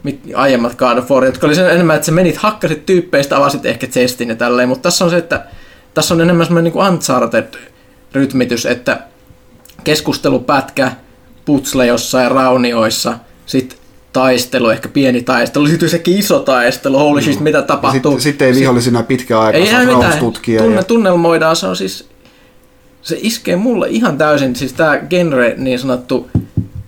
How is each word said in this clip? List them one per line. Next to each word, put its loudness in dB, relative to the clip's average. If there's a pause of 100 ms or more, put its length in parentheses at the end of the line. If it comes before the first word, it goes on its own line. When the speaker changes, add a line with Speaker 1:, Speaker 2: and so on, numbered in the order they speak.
Speaker 1:
mit-, -10
aiemmat 0
God 0
of -6
War, 4
jotka 0
oli 2
sen 2
enemmän, 2
että -4
sä 0
menit, 2
hakkasit -4
tyyppeistä, 0
avasit 0
ehkä -4
chestin -2
ja -6
tälleen, 0
mut -4
tässä 0
on 2
se, 0
että -2 (500)
tässä 0
on 2
enemmän 2
semmoinen 2
niinku -2
Uncharted-rytmitys, -2
että -4 (840)
keskustelupätkä, -2 (520)
putsle 0
jossain 0
raunioissa, 0 (280)
sit -4 (340)
taistelu, 0
ehkä -2
pieni 0
taistelu, 0
sit 2
yhtäkkiä 0
iso 0
taistelu, 0
holy 2
shit, 0
Speaker 2:
Mm. -2
Speaker 1:
mitä 2
Speaker 2:
Ja 0
Speaker 1:
tapahtuu? 0
Speaker 2:
sit, 0
sit 0
ei 4
Speaker 1:
Sit 4
Speaker 2:
vihollisina 2
pitkään -2
aikaa, 2
Speaker 1:
ei 2
Speaker 2:
saat 2
Speaker 1:
mitään. 4
Speaker 2:
raustutkia 0
Speaker 1:
Tunne-, 2
Speaker 2:
ja 0
Speaker 1:
tunnelmoidaan, 2
se -6
on -4
siis, -10 (960)
se -6
iskee -4
mulle -2
ihan -2
täysin, 0
siis -6
tää 0
genre 0
niin -2
sanottu, -4 (580)